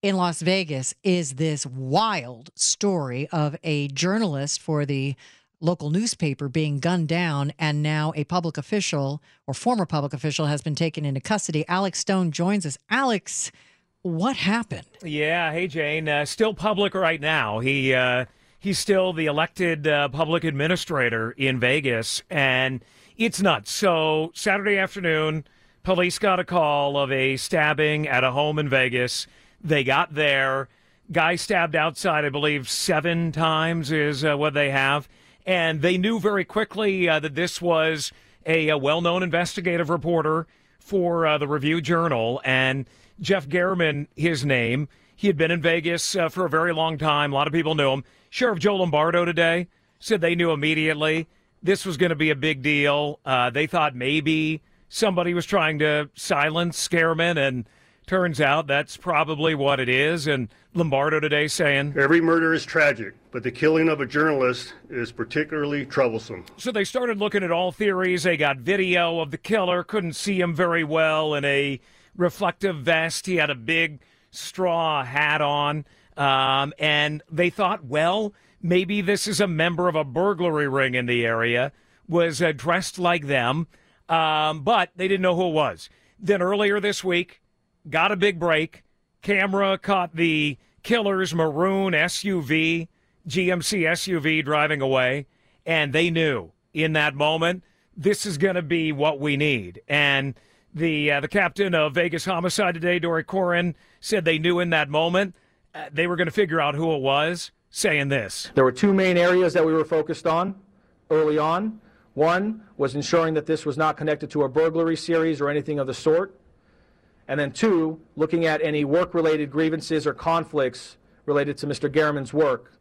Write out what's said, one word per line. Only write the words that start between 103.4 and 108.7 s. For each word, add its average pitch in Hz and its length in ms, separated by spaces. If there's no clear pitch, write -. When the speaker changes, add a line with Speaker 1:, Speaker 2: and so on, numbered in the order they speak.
Speaker 2:
said 196 240
they 160 140
knew 175 200
in 175 120
that 151 180
moment, 175 460
uh, - 180
they 160 140
were 175 100
gonna 165 140
figure 165 320
out 143 120
who 160 200
it 143 80
was, 151 480
saying 151 400
this. 123 460
Speaker 4:
There 135 100
were 127 80